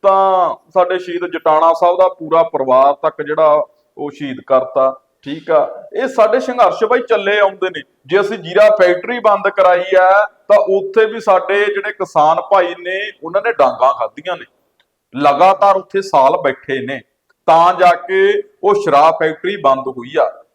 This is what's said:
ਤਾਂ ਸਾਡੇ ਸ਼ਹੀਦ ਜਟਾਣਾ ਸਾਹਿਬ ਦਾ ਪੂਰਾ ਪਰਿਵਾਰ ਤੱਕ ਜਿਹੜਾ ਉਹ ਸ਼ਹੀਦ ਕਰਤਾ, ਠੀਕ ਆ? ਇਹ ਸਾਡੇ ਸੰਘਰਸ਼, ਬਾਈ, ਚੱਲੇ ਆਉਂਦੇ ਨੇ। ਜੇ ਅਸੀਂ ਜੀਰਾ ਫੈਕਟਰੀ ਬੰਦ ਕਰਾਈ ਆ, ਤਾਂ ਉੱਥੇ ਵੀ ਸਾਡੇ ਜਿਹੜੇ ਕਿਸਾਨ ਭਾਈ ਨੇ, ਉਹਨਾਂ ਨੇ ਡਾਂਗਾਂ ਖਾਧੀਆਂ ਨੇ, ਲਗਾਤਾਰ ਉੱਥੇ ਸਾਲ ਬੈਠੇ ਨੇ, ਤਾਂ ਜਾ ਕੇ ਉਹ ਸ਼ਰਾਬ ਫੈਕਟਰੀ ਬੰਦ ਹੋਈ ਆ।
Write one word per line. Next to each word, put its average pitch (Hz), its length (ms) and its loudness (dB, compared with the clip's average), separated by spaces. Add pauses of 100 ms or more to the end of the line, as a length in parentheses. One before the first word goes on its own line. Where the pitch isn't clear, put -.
ਤਾਂ 190 540 2 (180)
ਸਾਡੇ 180 260 0
ਸ਼ਹੀਦ 175 260 -8
ਜਟਾਣਾ 165 480 0
ਸਾਹਿਬ 175 260 0
ਦਾ 185 80 4
ਪੂਰਾ 165 360 -2
ਪਰਿਵਾਰ 135 500 0
ਤੱਕ - 280 -6
ਜਿਹੜਾ 151 440 0 (320)
ਉਹ 143 140 -10
ਸ਼ਹੀਦ 139 260 -10 (100)
ਕਰਤਾ, 131 540 0 (200)
ਠੀਕ 156 300 -10
ਆ? - 420 -2
ਇਹ 254 140 -4
ਸਾਡੇ 226 320 0
ਸੰਘਰਸ਼, 240 440 0
ਬਾਈ, 240 160 0 (100)
ਚੱਲੇ 208 300 0
ਆਉਂਦੇ 196 300 -2
ਨੇ। 160 120 -14 (240)
ਜੇ 175 160 0
ਅਸੀਂ 202 160 -4
ਜੀਰਾ 202 440 2
ਫੈਕਟਰੀ 180 380 0
ਬੰਦ 196 300 0
ਕਰਾਈ 180 340 0 (140)
ਆ, 190 300 4 (200)
ਤਾਂ 208 100 4
ਉੱਥੇ 196 480 0
ਵੀ 220 140 -8
ਸਾਡੇ 196 460 0
ਜਿਹੜੇ 202 260 -6
ਕਿਸਾਨ 165 500 0
ਭਾਈ 175 380 0
ਨੇ, 190 320 -8 (120)
ਉਹਨਾਂ 175 180 -4
ਨੇ 226 100 -2
ਡਾਂਗਾਂ 131 420 0
ਖਾਧੀਆਂ 156 440 -8
ਨੇ, 113 80 -18 (760)
ਲਗਾਤਾਰ 185 540 4
ਉੱਥੇ 196 260 -6
ਸਾਲ 170 420 2
ਬੈਠੇ 135 420 -6
ਨੇ, 127 160 -10 (440)
ਤਾਂ 170 280 4
ਜਾ 180 180 4
ਕੇ 190 500 0 (220)
ਉਹ 202 100 2
ਸ਼ਰਾਬ 160 400 2
ਫੈਕਟਰੀ 165 440 -4
ਬੰਦ 135 300 0
ਹੋਈ 123 320 -12
ਆ। - 240 -2 (120)